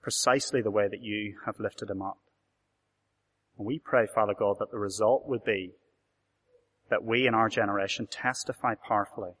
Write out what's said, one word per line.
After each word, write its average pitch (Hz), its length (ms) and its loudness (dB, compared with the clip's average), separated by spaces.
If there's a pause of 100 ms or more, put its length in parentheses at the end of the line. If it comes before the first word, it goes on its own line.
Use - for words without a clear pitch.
precisely 131 600 2
the 107 100 0
way 101 180 4
that 107 120 -4
you 104 440 -6
have 113 140 -6
lifted 104 300 -6
him 95 120 -6
up. 95 160 -8 (1400)
And 104 100 -8
we 151 120 -4
pray, 117 280 2
Father 104 300 2
God, 101 220 2
that 107 120 -4
the 113 80 -6
result 107 480 2
would 123 160 -2
be 95 300 -2 (1160)
that 110 140 0
we 120 240 2
in 113 80 4
our 110 140 4
generation 101 600 -2
testify - 680 -4
powerfully 101 640 -4